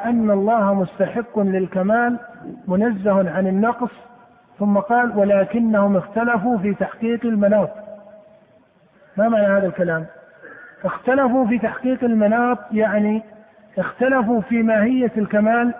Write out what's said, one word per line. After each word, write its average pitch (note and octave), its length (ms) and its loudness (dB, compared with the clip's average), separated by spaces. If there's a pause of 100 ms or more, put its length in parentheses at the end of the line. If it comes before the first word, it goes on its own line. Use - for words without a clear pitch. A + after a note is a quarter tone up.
أن A3+ 260 0
الله G3+ 420 2
مستحق G3 640 -4
للكمال G3 800 0 (500)
منزه G3 640 0
عن F#3+ 160 -2
النقص"، A3 440 -2 (680)
ثم G3+ 180 2
قال: A#3 400 0
"ولكنهم G3+ 800 2
اختلفوا A#3 600 -2
في G3 160 -2
تحقيق A3+ 520 -4
المناط". G3+ 440 2 (1500)
ما A3 120 2
معنى G#3 160 2
هذا G3 220 2
الكلام؟ E3 380 -2 (800)
اختلفوا B3+ 600 0
في A3+ 120 0
تحقيق B3 440 -4
المناط، A#3 540 2 (140)
يعني G#3+ 520 0 (540)
اختلفوا A#3+ 640 0
في A#3 220 0
ماهية A3+ 540 2
الكمال A3 640 2